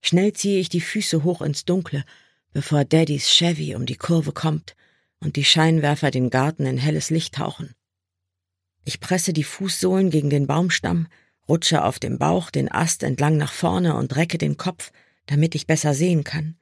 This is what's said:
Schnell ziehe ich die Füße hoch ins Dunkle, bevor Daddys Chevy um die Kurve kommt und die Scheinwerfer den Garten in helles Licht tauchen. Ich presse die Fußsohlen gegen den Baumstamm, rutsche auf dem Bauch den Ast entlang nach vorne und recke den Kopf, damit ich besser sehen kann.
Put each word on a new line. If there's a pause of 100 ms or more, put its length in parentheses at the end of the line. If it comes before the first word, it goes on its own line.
Schnell
ziehe
ich
die
Füße
hoch
ins
Dunkle, (500)
bevor
Daddys
Chevy
um
die
Kurve
kommt (440)
und
die
Scheinwerfer
den
Garten
in
helles
Licht
tauchen. (1080)
Ich
presse
die
Fußsohlen
gegen
den
Baumstamm, (420)
rutsche
auf
dem
Bauch
den
Ast
entlang
nach
vorne
und
recke
den
Kopf, (340)
damit
ich
besser
sehen
kann.